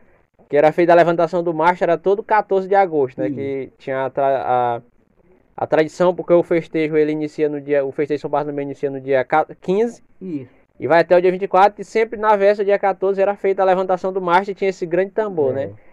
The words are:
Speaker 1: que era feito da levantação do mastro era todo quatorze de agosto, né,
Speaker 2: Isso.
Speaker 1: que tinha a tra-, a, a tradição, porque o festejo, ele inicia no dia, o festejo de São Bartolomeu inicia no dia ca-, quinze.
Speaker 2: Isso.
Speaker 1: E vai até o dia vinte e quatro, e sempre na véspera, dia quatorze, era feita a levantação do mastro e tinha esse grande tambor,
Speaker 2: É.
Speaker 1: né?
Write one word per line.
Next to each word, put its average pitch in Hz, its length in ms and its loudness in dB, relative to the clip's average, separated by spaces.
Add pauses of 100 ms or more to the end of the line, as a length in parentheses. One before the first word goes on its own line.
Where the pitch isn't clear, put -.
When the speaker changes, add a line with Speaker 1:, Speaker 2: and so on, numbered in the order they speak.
(500)
Speaker 1:
que 143 80 0
era 151 140 4
feito 170 160 2
da 170 80 6
levantação 170 480 2
do 170 100 -2
mastro 175 320 0
era 165 120 2
todo 202 260 -2
quatorze 196 440 0
de 190 80 0
agosto, 156 440 0
né, 135 80 -4
Speaker 2:
Isso. 143 80 -6
Speaker 1:
que 135 420 -8
tinha 135 300 -6
a - 20 -8
tra-, 135 360 -2
a, 120 360 -2 (720)
a - 120 -6
tradição, 160 460 0
porque 175 200 -2
o 170 100 6
festejo, 160 540 -2
ele 151 160 0
inicia 151 340 -4
no 147 140 -6
dia, 139 240 -2
o 135 60 -8
festejo 147 260 -4
de - 40 -8
São 147 100 -10
Bartolomeu 143 320 -4
inicia 139 260 -8
no 135 100 -10
dia 131 240 0
ca-, 156 240 0 (140)
quinze. 226 420 -4 (160)
Speaker 2:
Isso. 151 460 -14 (140)
Speaker 1:
E 123 80 -6
vai 160 140 4
até 170 160 2
o 175 40 2
dia 180 100 2
vinte 185 120 -4
e 190 40 -4
quatro, 202 340 2
e 190 40 -16
sempre 226 340 -4
na 214 160 2
véspera, 202 300 2
dia 202 140 2
quatorze, 190 420 -2
era 202 140 0
feita 196 260 -2
a 190 40 2
levantação 185 460 0
do 190 100 -6
mastro 185 300 0
e 185 40 -8
tinha 196 140 -2
esse 185 160 -6
grande 180 260 -2
tambor, 175 400 -2
Speaker 2:
É. 135 160 -6
Speaker 1:
né? 101 60 -16 (200)